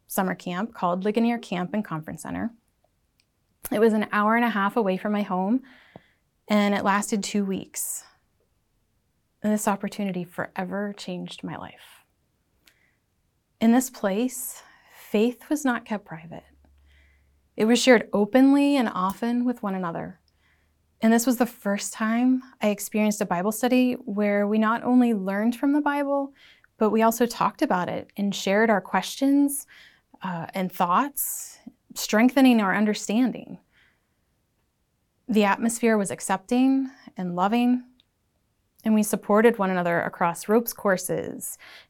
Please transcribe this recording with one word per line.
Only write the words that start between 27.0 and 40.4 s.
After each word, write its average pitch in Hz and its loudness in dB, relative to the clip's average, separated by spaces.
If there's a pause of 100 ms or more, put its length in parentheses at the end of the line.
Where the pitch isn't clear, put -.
also 226 2
talked - -2
about 180 0
it - -8
and 202 -2
shared 208 2
our 196 4
questions, 277 0 (560)
uh, 175 -6
and 185 -4
thoughts, - -2 (360)
strengthening 247 4
our 190 0
understanding. 214 -2 (1700)
The 208 4
atmosphere 226 2
was 196 0
accepting 262 2 (260)
and 180 -4
loving, 240 2 (1000)
and 220 4
we 214 4
supported 214 4
one 190 0
another 175 0
across - -4